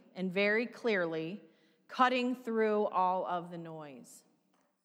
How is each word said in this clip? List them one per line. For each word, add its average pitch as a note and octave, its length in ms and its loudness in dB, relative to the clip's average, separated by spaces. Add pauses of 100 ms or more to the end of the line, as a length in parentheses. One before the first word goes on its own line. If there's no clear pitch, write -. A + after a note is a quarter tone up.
(160)
and F#3 160 -4
very G#3 360 2
clearly, F3 760 -2 (460)
cutting B3+ 480 2
through A3 540 0
all F#3 360 0
of F3 240 -4
the F3 80 -10
noise. D#3 640 -14 (640)